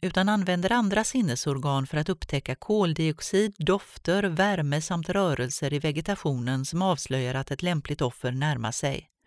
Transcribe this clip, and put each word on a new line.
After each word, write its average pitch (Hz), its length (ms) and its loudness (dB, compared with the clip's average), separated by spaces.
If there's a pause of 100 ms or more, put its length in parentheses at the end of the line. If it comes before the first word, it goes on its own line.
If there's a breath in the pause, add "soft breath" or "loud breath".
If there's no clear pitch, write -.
utan 185 280 2
använder 185 420 2
andra 220 320 2
sinnesorgan 139 840 0
för 151 100 -4
att 151 120 0
upptäcka - 460 -4
koldioxid, 190 1000 0
dofter, 190 680 0
värme 165 580 2
samt 170 280 -2
rörelser 147 640 0
i 147 60 2
vegetationen 143 840 -2
som 170 160 -2
avslöjar 131 540 0
att 135 160 -4
ett 139 100 -6
lämpligt 160 400 -2
offer 123 300 -2
närmar 131 400 0
sig. - 380 -4 (180 soft breath)